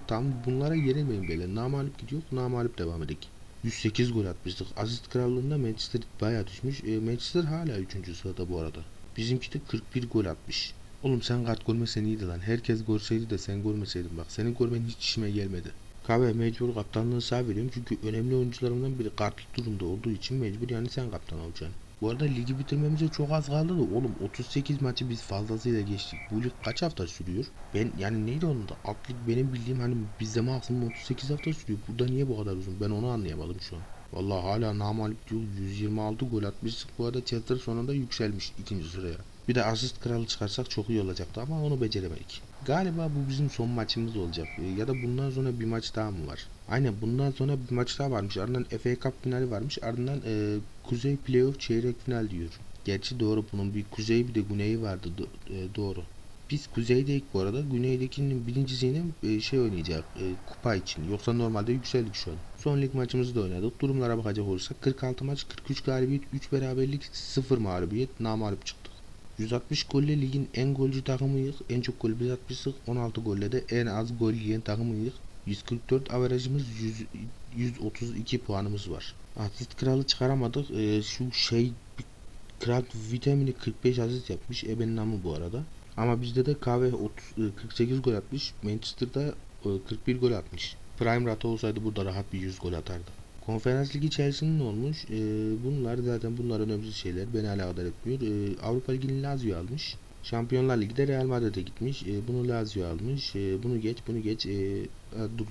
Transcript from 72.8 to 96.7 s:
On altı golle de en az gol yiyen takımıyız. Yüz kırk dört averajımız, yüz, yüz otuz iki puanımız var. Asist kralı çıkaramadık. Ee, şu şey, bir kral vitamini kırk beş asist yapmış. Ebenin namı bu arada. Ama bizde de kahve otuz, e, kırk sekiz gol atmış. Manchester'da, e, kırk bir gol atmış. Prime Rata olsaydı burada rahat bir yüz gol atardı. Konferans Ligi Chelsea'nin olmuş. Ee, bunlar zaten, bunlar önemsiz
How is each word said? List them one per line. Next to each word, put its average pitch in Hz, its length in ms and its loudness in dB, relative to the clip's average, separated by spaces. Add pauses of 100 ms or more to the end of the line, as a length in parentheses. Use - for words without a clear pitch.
On 120 80 0
altı 117 260 -2
golle 101 300 0
de 131 180 0
en 120 160 2
az 113 340 0
gol 113 140 4
yiyen 110 280 0
takımıyız. 110 520 0 (320)
Yüz 101 180 -4
kırk - 260 -4
dört 131 240 2
averajımız, 127 500 2 (180)
yüz, 110 220 -2 (540)
yüz 120 240 0
otuz 113 360 -4
iki 113 200 0
puanımız 101 540 -2
var. - 240 -8 (220)
Asist 107 400 -6
kralı 131 260 4
çıkaramadık. 131 680 2
Ee, 107 300 4
şu 127 300 -2
şey, 117 400 4 (280)
bir - 60 -8 (540)
kral 123 240 4 (280)
vitamini 135 420 4
kırk - 300 -2
beş 123 160 6
asist 120 300 0
yapmış. 113 340 -4
Ebenin 113 320 0
namı 110 280 0
bu 85 100 0
arada. 90 300 -2 (340)
Ama 117 240 4
bizde 123 240 2
de 147 140 2
kahve 123 340 4
otuz, - 320 -4 (120)
e, 107 180 2
kırk - 180 -8
sekiz 127 280 4
gol 120 120 4
atmış. 117 400 -2 (100)
Manchester'da, 123 640 -2 (380)
e, 104 40 0 (200)
kırk - 180 -4
bir 123 120 4
gol 123 120 6
atmış. - 440 -4 (220)
Prime 117 340 4
Rata 110 160 0
olsaydı 107 360 0
burada 104 220 0
rahat 95 280 -2
bir 95 60 -2
yüz 92 200 -4
gol 87 140 -2
atardı. 87 440 -4 (320)
Konferans 131 460 2
Ligi 147 140 2
Chelsea'nin 151 500 2
olmuş. 131 500 0
Ee, 107 80 -2 (480)
bunlar 127 320 0
zaten, 120 400 0
bunlar 117 220 0
önemsiz 107 360 0